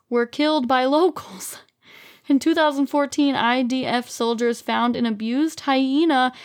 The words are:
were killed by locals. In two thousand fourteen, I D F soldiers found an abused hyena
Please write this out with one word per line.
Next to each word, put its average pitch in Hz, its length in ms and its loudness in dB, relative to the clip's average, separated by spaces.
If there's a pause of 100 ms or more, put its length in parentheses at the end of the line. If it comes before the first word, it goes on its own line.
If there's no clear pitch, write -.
were 240 180 0
killed 294 420 0
by 254 160 2
locals. 294 760 0 (680)
In 277 100 4
two 320 160 2
thousand 294 320 2
fourteen, 285 480 0
I 247 300 0
D 254 200 -2
F 240 240 -2
soldiers 233 520 -2
found 233 340 -2
an 233 100 -2
abused 233 560 -2
hyena 269 720 2 (120)